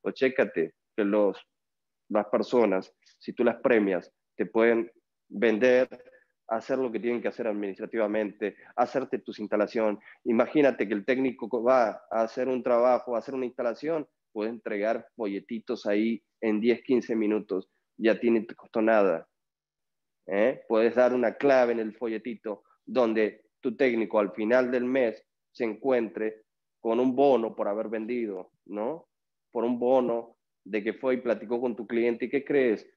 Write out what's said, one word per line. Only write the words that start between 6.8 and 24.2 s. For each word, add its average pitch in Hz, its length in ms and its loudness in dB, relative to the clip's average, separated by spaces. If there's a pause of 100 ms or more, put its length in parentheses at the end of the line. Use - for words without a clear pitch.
que 110 80 -6
tienen 117 240 -4
que 107 60 -4
hacer 117 180 -8
administrativamente, 104 1080 -4 (180)
hacerte 123 460 -2
tus - 180 -14
instalación. 104 600 -2 (240)
Imagínate 123 640 2
que 107 60 -4
el 101 100 -6
técnico 127 440 -2
co-, 113 140 -4
va 120 480 2
a 113 120 0
hacer 127 260 -4
un 127 160 -4
trabajo, 123 500 2
a 110 40 -2
hacer 127 160 -8
una 131 120 -4
instalación, 139 600 -6 (240)
puede 110 180 -4
entregar 113 680 -4
folletitos 107 720 -6
ahí 107 360 0 (200)
en 107 180 0
diez, 117 220 2
quince 120 340 0
minutos, 104 540 -2 (260)
ya 107 240 2
tiene, 117 220 2
te - 120 -14
costó - 280 -4
nada. 101 440 2 (1000)
¿Eh? 107 420 0
Puedes 113 260 2
dar 123 200 4
una 120 220 0
clave 131 360 4
en 117 60 -2
el 110 180 -6
folletito 110 680 -8 (200)
donde 110 600 0 (140)
tu 117 160 -4
técnico 113 420 2
al 104 140 0